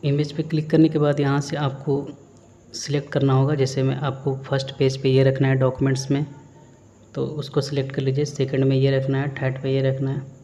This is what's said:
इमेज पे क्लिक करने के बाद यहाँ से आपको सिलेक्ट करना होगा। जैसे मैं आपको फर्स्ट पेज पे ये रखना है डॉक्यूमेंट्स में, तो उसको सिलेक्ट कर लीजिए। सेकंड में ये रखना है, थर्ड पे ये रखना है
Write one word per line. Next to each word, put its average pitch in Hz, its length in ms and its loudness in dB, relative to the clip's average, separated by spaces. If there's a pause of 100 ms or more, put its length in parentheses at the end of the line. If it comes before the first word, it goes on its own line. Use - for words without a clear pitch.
इमेज 147 280 0
पे 160 120 -4
क्लिक 156 260 -2
करने 160 200 6
के 156 100 0
बाद 147 200 2
यहाँ 139 220 2
से 139 160 -6
आपको 143 360 -2 (800)
सिलेक्ट 143 360 -6
करना 135 220 2
होगा। 135 220 4
जैसे 135 280 0
मैं 135 140 0
आपको 135 420 -4
फर्स्ट - 380 -4
पेज 135 200 2
पे 135 120 0
ये 135 140 6
रखना 135 240 4
है 131 100 4
डॉक्यूमेंट्स 131 540 0
में, 143 140 0 (880)
तो 135 100 -4 (100)
उसको 147 260 -4
सिलेक्ट 135 320 -4
कर 143 80 -4
लीजिए। 135 240 0
सेकंड 135 380 -2
में 135 120 4
ये 135 160 4
रखना 135 260 0
है, 139 180 -2
थर्ड 131 280 -4
पे 135 100 0
ये 135 100 2
रखना 135 280 0
है 139 100 -4 (220)